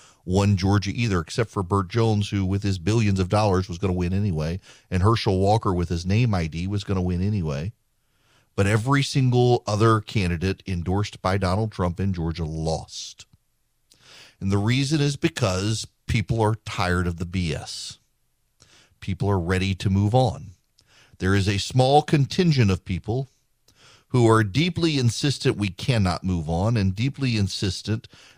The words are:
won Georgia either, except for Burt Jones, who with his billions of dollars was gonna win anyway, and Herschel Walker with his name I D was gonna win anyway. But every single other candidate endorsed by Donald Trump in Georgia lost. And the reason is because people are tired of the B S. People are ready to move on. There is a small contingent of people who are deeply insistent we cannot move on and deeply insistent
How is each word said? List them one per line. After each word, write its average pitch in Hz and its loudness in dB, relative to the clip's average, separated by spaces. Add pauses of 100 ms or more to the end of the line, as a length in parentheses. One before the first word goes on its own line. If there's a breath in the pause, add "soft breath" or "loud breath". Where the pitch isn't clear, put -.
(260 soft breath)
won 101 2
Georgia 95 2
either, 104 0
except 104 -4
for 101 -4
Burt 95 0
Jones, 110 0
who 98 -2
with 95 -2
his 98 -2
billions 101 0
of 90 0
dollars 101 2
was 87 -10
gonna 92 -2
win 90 -2
anyway, 90 -2 (300 loud breath)
and 90 0
Herschel 107 2
Walker 101 2
with 90 -2
his 87 -4
name 107 2
I 85 0
D 82 -6
was 101 -4
gonna 92 -2
win 90 -2
anyway. 90 -4 (800)
But 98 2
every 131 2
single 123 2
other 107 4
candidate 90 -2
endorsed 92 -2
by 92 0
Donald 95 0
Trump 87 -4
in 98 -2
Georgia 82 -4
lost. 80 -6 (1160 loud breath)
And 98 -2
the 101 2
reason 135 0
is 143 0
because 107 -2 (200)
people 113 0
are 107 2 (100)
tired 90 -2
of 87 -4
the 87 -6
B 87 -4
S. - -12 (1000 soft breath)
People 92 -4
are 101 2
ready 92 0
to 101 -2
move 101 2
on. 127 0 (680 soft breath)
There 95 2
is 98 2
a 101 0
small 131 2
contingent 143 2
of 90 -2
people 107 -6 (840 soft breath)
who 120 4
are 110 6
deeply 160 0
insistent 127 0
we 104 -2
cannot 95 -2
move 85 -2
on 98 0
and 95 0
deeply 127 -2
insistent 101 -4 (300 loud breath)